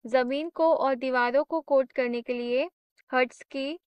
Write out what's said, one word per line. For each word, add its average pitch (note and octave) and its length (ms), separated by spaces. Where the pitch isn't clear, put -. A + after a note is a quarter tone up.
ज़मीन B3+ 420
को E4 260
और C4+ 200
दीवारों B3+ 500
को D#4+ 160
कोट C4+ 320
करने A#3+ 300
के B3 120
लिए B3 360
हट्स B3+ 280
की। C#4 440